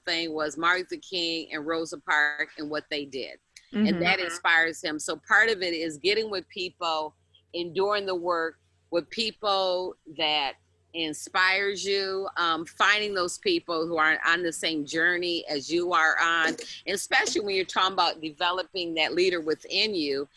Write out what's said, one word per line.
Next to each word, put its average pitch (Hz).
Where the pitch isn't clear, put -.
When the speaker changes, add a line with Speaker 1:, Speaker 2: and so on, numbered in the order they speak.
Speaker 1:
thing 165
was 151
Martin 175
Luther 160
King 165
and 151
Rosa 165
Parks 147
and 151
what 151
they 147
did. 123
Speaker 2:
Mm-hmm. 214
Speaker 1:
And 170
that 185
inspires 165
him. 151
So 160
part 220
of 190
it 175
is 160
getting 208
with 185
people 165
and 175
doing 202
the 185
work 165
with 165
people 190
that 151
inspires 185
you, 196
um, 165
finding 208
those 180
people 170
who 170
are 156
on 170
the 165
same 160
journey 170
as 143
you 175
are 160
on, 165
and -
especially 262
when 202
you're 190
talking 190
about 170
developing 175
that 156
leader 175
within 185
you, 143